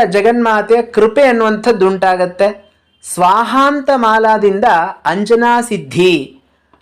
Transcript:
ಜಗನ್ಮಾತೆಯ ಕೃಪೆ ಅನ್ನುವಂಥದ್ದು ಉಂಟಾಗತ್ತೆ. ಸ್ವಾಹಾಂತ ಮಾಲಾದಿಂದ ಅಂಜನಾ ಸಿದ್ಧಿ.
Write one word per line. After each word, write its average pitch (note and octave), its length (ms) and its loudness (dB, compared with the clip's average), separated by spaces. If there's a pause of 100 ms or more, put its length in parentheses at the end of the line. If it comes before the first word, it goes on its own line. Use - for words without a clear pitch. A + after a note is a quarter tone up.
(100)
ಜಗನ್ಮಾತೆಯ A3 720 0
ಕೃಪೆ A3+ 400 0
ಅನ್ನುವಂಥದ್ದು A3 640 0
ಉಂಟಾಗತ್ತೆ. F#3 840 -2 (420)
ಸ್ವಾಹಾಂತ A#3 800 0
ಮಾಲಾದಿಂದ A3 720 0 (400)
ಅಂಜನಾ A#3 560 0
ಸಿದ್ಧಿ. E3 800 -2 (420)